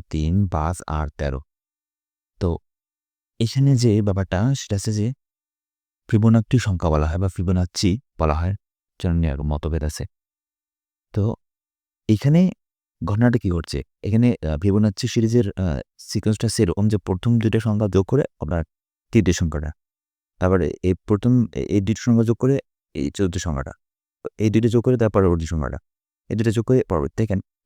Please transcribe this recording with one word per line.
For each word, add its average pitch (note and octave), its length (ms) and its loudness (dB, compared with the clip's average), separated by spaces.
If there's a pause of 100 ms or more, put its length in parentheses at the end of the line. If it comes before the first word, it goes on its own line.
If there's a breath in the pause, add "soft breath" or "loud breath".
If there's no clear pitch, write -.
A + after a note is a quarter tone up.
(100)
তিন, D#2 240 -2 (140)
পাঁচ, D#2+ 280 -4 (100)
আট, D2+ 220 -4 (100)
তেরো। C#2 220 -4 (1000)
তো F2 180 -2 (800)
এখানে C3 360 2
যে A2 260 4
ব্যাপারটা F#2+ 360 -2 (160)
সেটা - 220 -6
আছে G#2+ 160 -4
যে G#2+ 140 -2 (1040)
ফিবোনাক্সি A2+ 500 4
সংখ্যা F2+ 320 -2
বলা D#2 160 2
হয় E2 120 -2
বা F#2+ 100 -2
ফিবোনাচ্চি F2+ 640 -2 (280)
বলা D#2 160 0
হয়, E2+ 200 -2 (460)
জন্য F2 140 0
নিয়ে D#2+ 220 0
মতভেদ D2+ 480 -4
আছে। - 200 -6 (1120)
তো G2+ 80 0 (840)
এখানে C#3 320 4 (640)
ঘটনাটা A2+ 340 2
কী G2+ 120 -4
ঘটছে? E2 280 -4 (240)
এখানে, A2+ 300 2
আহ, D#2 260 -4
ফিবোনাচ্চি G2+ 500 0
সিরিজের, A2+ 400 2
আহ, E2 320 -2 (180)
সিকোয়েন্সটা G#2+ 500 -2
সেরকম G2+ 400 0
যে G#2 100 2
প্রথম A#2 400 0
দুইটা A2+ 220 0
সংখ্যা G#2+ 280 0
যোগ F#2+ 180 2
করে C3+ 180 0 (160)
আপনার D#2+ 220 -4 (500)
তৃতীয় F2+ 220 4
সংখ্যাটা, D#2 360 -4 (720)
তারপরে F#2 260 2 (160)
এই F#2 120 0 (120)
প্রথম A2 260 0 (220)
এ-, C2 140 -6
এই G2+ 120 2
দুটো G2+ 220 -2
সংখ্যা A#2 220 2
যোগ A2+ 120 0
করে C3+ 200 0 (380)
এই C#2+ 160 -4
চতুর্থ F#2 280 -4
সংখ্যাটা, C#2 340 -6 (640)
এই G#2+ 120 0
দুটো A2+ 180 2
যোগ A2+ 160 2
করে B2+ 120 2
তার A2+ 140 0
পরবর্তী F2 360 2
সংখ্যাটা, D#2 320 -6 (520)
এই G#2 60 -2
দুটো A2+ 140 0
যোগ A2 140 -2
করে B2+ 140 2 (100)
পরবর্তী। D#2+ 280 -2
দেখেন, G#2+ 220 -2 (280)